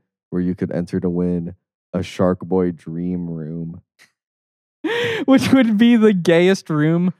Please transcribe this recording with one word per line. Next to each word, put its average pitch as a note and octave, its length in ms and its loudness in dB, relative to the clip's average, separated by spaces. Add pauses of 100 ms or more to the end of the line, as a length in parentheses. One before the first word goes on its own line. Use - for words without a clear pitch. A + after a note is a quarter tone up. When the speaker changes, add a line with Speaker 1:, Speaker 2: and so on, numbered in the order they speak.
(300)
Speaker 1:
where F#2 120 -2
you F#2 140 -2
could - 160 -6
enter F2 300 -4
to F2+ 80 -2
win F2 460 -2 (360)
a F#2 100 -4
Shark F2+ 380 0
Boy F2+ 320 0
dream F2 580 -8
room. E2 520 -10 (1000)
Speaker 2:
<laughs> A#4 180 -4 (240)
Which C4 280 4
would A#3 240 2
be A#3 180 6
the A3 160 4
gayest F3+ 580 2
room E3 500 0